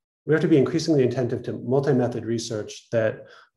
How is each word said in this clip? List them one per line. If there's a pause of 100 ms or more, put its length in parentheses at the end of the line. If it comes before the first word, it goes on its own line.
(260)
we
have
to
be
increasingly
attentive
to
multi-method
research
that (300)